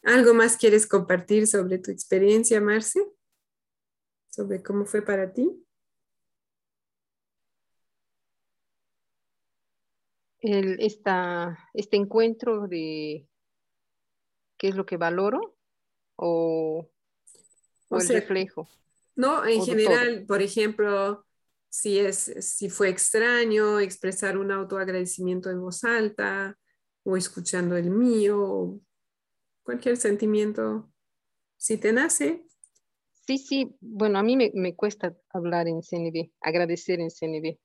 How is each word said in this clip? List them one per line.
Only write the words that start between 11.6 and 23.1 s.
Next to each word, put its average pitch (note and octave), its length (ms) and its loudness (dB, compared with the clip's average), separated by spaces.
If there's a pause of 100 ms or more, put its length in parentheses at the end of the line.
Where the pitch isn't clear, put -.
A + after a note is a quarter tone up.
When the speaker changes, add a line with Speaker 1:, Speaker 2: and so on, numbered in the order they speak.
Speaker 2:
este G#3 220 0
encuentro A3 720 0
de D#3 600 -8 (1300)
qué G3 120 -2
es F#3+ 60 -4
lo F#3+ 120 -6
que F3+ 100 -6
valoro G3 580 -2 (600)
o, E3 720 -2 (1000)
o F#3 60 -2
Speaker 1:
O F3+ 40 2
Speaker 2:
el F3+ 80 0
Speaker 1:
sea, A3+ 140 2
Speaker 2:
reflejo. F#3+ 460 -4 (480)
Speaker 1:
no, C#4 300 0
en A3 160 2
Speaker 2:
O F#3 40 -2
de - 60 -2
Speaker 1:
general, A3+ 440 4
Speaker 2:
todo. F#3+ 120 -14
Speaker 1:
por G3 140 0
ejemplo, G#3 840 -2 (420)
si G3+ 300 -2
es, F#3+ 180 0 (220)
si G3 320 -6
fue F#3+ 180 2
extraño G#3+ 920 2